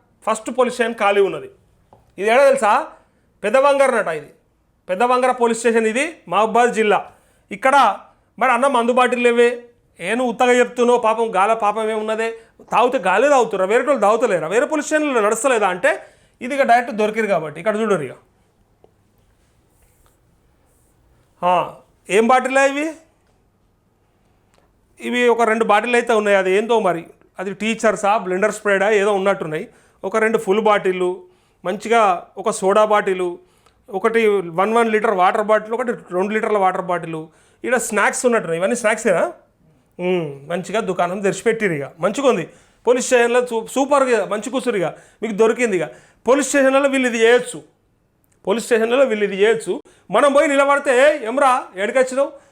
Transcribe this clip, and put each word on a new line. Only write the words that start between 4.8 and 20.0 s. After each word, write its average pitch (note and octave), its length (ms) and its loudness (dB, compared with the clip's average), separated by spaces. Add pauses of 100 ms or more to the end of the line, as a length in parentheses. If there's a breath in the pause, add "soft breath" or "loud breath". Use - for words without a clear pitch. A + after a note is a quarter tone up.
పెద్ద F#3 140 -2
వంగర B3 300 2
పోలీస్ A#3 260 0
స్టేషన్ A3+ 280 0
ఇది, A3+ 180 -2 (240)
మహబూబాద్ A3 440 2
జిల్లా. G3+ 280 2 (500 soft breath)
ఇక్కడ G#3 260 0 (640)
మరి B3 120 2
అన్న A#3+ 160 2
మందు B3 260 0
బాటిల్ A#3+ 320 0
లేవే, A#3 220 4 (540)
ఏ F#3 140 -6
నువ్వు B3 180 -2
ఉత్తగా B3 200 2
చెప్తున్నావు, A#3+ 460 2
పాపం A3 380 -2
గాల G3+ 160 2
పాపం A3 380 -2
ఏమున్నదే, A3 380 -4 (440 soft breath)
తాగితే A#3+ 260 2
గాలే G3 300 2
తాగుతురా, A3 360 2
వేరే A3 180 2
వాళ్ళు B3+ 180 0
తాగుతలేరా, G3+ 480 0
వేరే A#3 180 0
పోలీస్ D4+ 200 -4
స్టేషన్లో D4+ 340 0
నడుస్తలేదా A3 480 0
అంటే, F3+ 220 -2 (500 loud breath)
ఇది B3+ 140 -8
ఇక C4+ 80 2
డైరెక్ట్ A#3+ 300 2
దొరికిరు G#3+ 340 -2
కాబట్టి. D#3 340 -4
ఇక్కడ G#3 200 -2
చూడరు G3+ 220 0
ఇక. B2+ 120 -10 (3250)